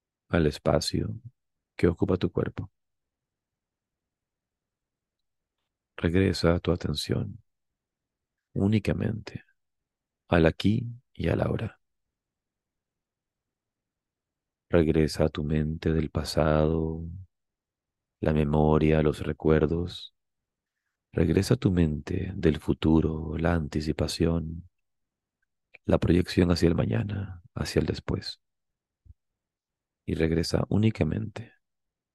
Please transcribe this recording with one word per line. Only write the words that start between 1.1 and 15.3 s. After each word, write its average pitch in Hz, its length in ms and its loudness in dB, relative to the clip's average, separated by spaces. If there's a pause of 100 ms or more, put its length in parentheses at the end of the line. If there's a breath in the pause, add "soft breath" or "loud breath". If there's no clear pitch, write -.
que 90 120 2
ocupa 90 280 0
tu 90 160 -2
cuerpo. - 400 -6 (3250)
Regresa 87 640 2
tu 85 120 -2
atención - 680 -4 (1120)
únicamente - 920 -2 (840)
al 85 180 4
aquí 101 400 0 (280)
y - 140 -4
al - 140 0
ahora. - 380 -4 (3000)
Regresa 78 560 2
a 78 40 2
tu 78 140 -6